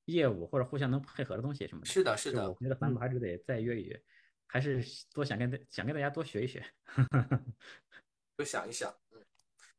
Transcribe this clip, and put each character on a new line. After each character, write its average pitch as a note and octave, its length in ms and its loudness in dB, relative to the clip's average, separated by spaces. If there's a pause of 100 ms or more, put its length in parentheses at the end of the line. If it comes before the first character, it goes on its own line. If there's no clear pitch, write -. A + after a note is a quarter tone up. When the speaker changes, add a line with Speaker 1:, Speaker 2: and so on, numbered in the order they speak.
Speaker 1:
业 E3 220 6
务 F2+ 180 -2
或 C3+ 120 0
者 B2+ 60 4
互 C#3 120 -4
相 C3+ 140 2
能 C3+ 100 4
配 - 220 -6
合 A#2 140 -4
的 A#2 60 -2
东 C#3+ 120 -2
西 C3 120 -6
什 - 80 -10
么 E2 60 -10
的。 - 60 -10
Speaker 2:
是 F#3 160 4
的， G#2+ 140 4
是 C3+ 160 -2
的。 A#2+ 100 2
Speaker 1:
就 G2 80 0
我 - 100 -6
觉 B2 80 -2
得 C3 60 2
咱 C3 160 2
们 A#2 100 2
还 B2 80 0
是 B2+ 100 0
得 F2+ 200 -2
再 A#2 220 -4
约 A#2 200 -2
一 A#2 40 -4
约， G2+ 100 -8
Speaker 2:
嗯。 - 80 -16 (440)
Speaker 1:
还 - 140 0
是 C3 240 0 (300)
多 D3 100 0
想 A#2+ 140 -2
跟 B2 120 0
大-， C3 80 -4 (120)
想 F2+ 160 -2
跟 D3 80 0
大 D3+ 60 -2
家 C#3+ 100 2
多 D#3+ 120 -4
学 A#2 220 -2
一 - 20 0
学。 B2+ 160 -6 (220)
<laughs> B2+ 680 2 (840)
Speaker 2:
多 D3 80 0
想 G#2 240 -2
一 A#2 40 -10
想， - 220 -4 (180)
嗯。 A2 80 -20 (580)